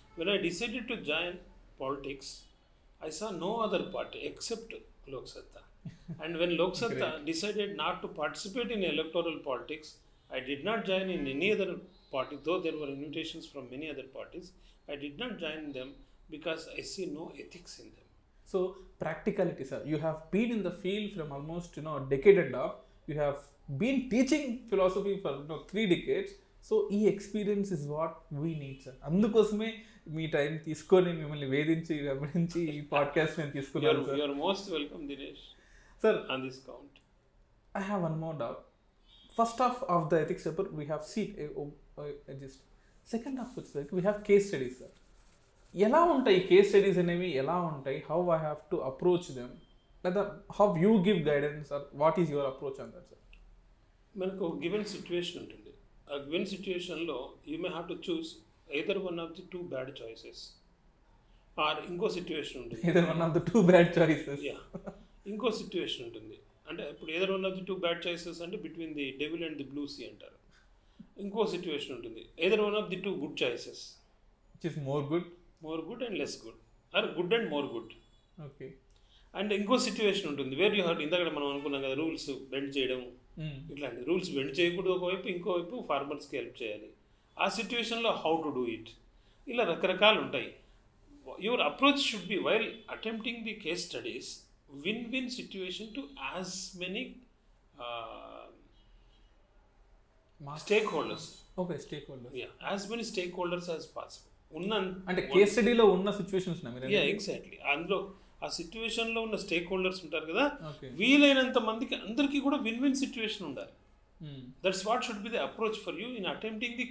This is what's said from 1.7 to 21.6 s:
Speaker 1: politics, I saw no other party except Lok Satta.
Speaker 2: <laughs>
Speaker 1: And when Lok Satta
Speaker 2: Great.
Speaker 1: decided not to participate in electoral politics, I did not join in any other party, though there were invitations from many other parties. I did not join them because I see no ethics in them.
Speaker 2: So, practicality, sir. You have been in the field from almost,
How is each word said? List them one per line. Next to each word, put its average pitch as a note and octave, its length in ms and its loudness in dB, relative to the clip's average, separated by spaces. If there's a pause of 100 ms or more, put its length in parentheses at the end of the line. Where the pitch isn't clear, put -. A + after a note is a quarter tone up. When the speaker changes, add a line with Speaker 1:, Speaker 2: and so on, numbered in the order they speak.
Speaker 1:
politics, C#3 480 -6 (760)
I D#3 80 -8
saw G3+ 240 -6
no E3+ 240 -2
other G3 280 2
party B2 400 -6
except - 440 -8 (380)
Lok C3 200 -10
Satta. - 340 -18 (300)
Speaker 2:
<laughs> - 320 -14
Speaker 1:
And E3 140 -4
when F3 200 2
Lok F3+ 180 4
Satta A#3 240 -2
Speaker 2:
Great. D#3 260 -2
Speaker 1:
decided G3 500 -2
not D#3+ 260 0
to F#3+ 80 -6
participate F#3+ 600 -4
in G#3 120 -2
electoral D#3+ 560 0
politics, C#3 480 -6 (420)
I C3 120 -4
did C3+ 220 -4
not G#3+ 220 0
join F#3+ 240 0
in D#3+ 180 -2
any C#3+ 240 0
other F#3+ 180 0 (400)
party, C3+ 340 -4
though F3 160 0
there D#3+ 180 -4
were D3 120 -6
invitations D3+ 580 -8
from C#3 220 -12
many C#3 200 -10
other C#3 240 -10
parties. F3+ 340 -12 (400)
I D3 80 -8
did C#3+ 220 -10
not A#3 220 -6
join D#3+ 220 -6 (120)
them C3 160 -8 (400)
because D#3 380 -6
I - 140 -12
see - 260 -6
no D3+ 180 -8 (120)
ethics - 420 -16
in A2+ 60 -18
them. - 200 -20 (420)
Speaker 2:
So, G3 120 0 (400)
practicality, D#3+ 640 -2
sir. B2+ 220 -8
You D3+ 120 0
have D#3 220 -2 (120)
been A#3 200 2
in A3 120 0
the F3 80 -2
field G3+ 420 -2
from D#3 180 -8
almost, D#3 440 -8